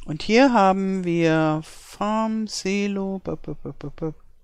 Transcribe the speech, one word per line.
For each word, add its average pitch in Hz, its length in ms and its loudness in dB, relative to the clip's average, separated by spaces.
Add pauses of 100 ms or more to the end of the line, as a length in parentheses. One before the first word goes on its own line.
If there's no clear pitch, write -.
Und 156 180 -8
hier 247 300 6
haben 190 500 4
wir 160 600 2
Farm 220 840 -4
Silo. 196 760 -4
Bup, 160 200 -6
bup, - 180 -10
bup, 143 160 -12
bup, - 180 -12
bup. 156 200 -6 (280)